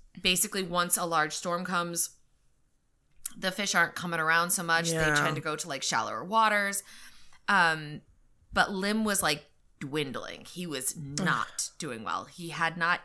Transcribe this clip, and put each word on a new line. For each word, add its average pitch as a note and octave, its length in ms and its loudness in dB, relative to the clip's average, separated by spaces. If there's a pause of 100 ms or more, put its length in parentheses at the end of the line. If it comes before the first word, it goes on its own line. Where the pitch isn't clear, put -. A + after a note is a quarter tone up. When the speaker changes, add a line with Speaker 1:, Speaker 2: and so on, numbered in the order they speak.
(200)
Speaker 1:
basically F#3+ 440 2
once F3 340 2
a F3+ 80 -2
large D#3 280 2
storm F3 300 -2
comes, F3 460 -2 (1300)
the F#3 140 -4
fish G3 240 -2
aren't E3+ 180 2
coming E3+ 260 -4
around E3 300 4
so F3+ 140 0
much. E3 260 2
Speaker 2:
Yeah. D#3+ 220 2
Speaker 1:
They D3+ 100 4
tend D3 140 2
to C#3+ 80 -4
go D#3 120 -4
to, D#3 120 -6
like, C#3 160 -6
shallower A2 400 0
waters. G#3 580 2 (680)
Um, D#3 540 4 (500)
but F#3+ 200 4
Lim G3+ 340 0
was, G3 160 2
like, D3+ 240 0 (340)
dwindling. C3+ 640 -6
He F3+ 200 -10
was C#3 320 -4
Speaker 2:
Ugh. D3 260 -4
Speaker 1:
not C3 540 -2
doing B2 260 -8
well. F2+ 220 -4
He E3+ 240 -12
had D#3+ 280 -2
not E3+ 280 0